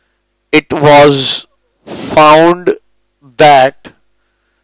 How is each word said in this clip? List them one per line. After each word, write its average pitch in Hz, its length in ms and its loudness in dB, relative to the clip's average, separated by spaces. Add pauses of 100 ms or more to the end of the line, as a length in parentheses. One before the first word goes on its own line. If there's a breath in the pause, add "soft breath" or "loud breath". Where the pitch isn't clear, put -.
(520)
it - 220 -4
was 147 720 0 (400)
found 165 880 -2 (640)
that 139 560 0 (720)